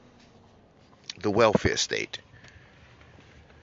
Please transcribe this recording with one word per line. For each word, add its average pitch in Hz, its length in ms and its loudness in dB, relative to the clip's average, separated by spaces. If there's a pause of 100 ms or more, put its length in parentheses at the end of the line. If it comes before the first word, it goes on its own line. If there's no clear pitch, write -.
(1200)
the 107 100 -2
welfare 104 460 2
state. - 420 -4 (1400)